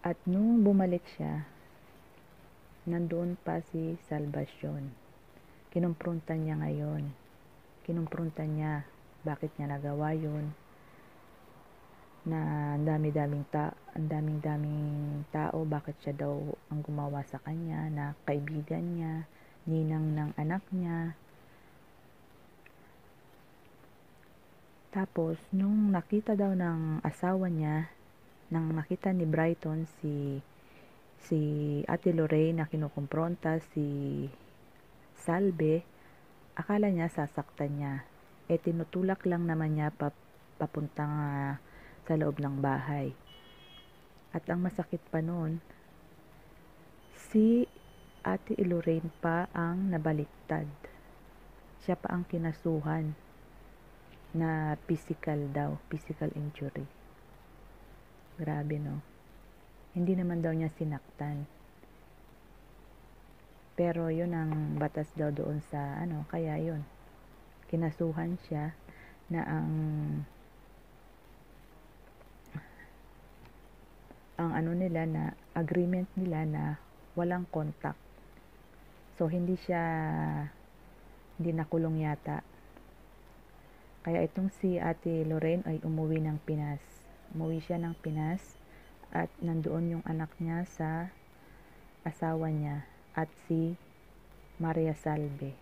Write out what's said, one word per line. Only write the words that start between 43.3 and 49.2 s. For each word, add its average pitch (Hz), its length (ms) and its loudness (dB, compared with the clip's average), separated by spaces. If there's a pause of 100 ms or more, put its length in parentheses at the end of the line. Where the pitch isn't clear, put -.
At - 160 -6
ang 175 160 0
masakit 180 480 -4
pa 160 80 0
nun, 165 400 -2 (1700)
si 226 400 6 (560)
Ate 190 400 -2
Lorraine 165 560 2